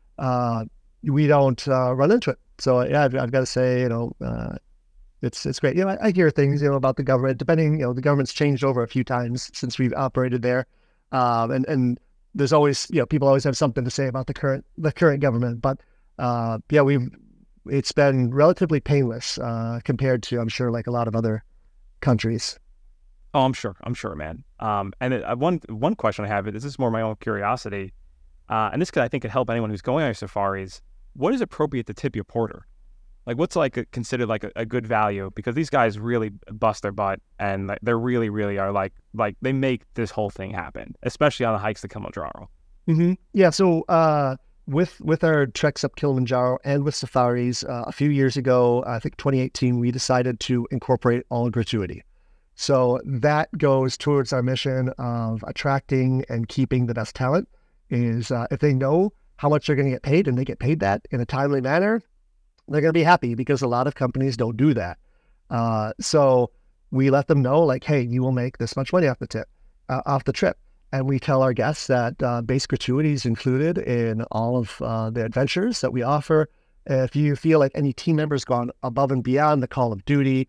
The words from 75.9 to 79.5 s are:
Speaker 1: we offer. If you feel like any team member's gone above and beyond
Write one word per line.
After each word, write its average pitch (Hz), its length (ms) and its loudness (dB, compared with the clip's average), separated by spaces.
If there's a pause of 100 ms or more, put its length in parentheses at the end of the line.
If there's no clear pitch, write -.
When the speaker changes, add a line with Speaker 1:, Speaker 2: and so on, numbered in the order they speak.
Speaker 1:
we 127 80 -2
offer. 147 480 2 (380)
If 131 280 0
you 147 200 2
feel 160 240 4
like 139 160 4
any 143 180 0
team 165 220 0
member's 147 280 0
gone 120 280 -2 (100)
above 135 300 0
and 127 120 0
beyond 143 380 2